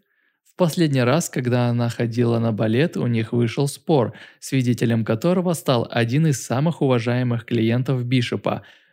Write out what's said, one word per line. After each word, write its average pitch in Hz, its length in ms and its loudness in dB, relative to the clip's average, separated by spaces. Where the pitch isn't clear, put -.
В - 140 -20
последний 156 440 2
раз, 131 280 2
когда 123 400 0
она 120 200 0
ходила 117 480 0
на 113 140 0
балет, 117 460 0
у 135 100 -2
них 113 260 -2
вышел 123 340 0
спор, 143 460 0
свидетелем 120 640 0
которого 175 500 0
стал 131 360 0
один 123 380 0
из 139 180 -2
самых 151 380 -2
уважаемых 123 600 0
клиентов 120 600 0
Бишопа, 120 560 -2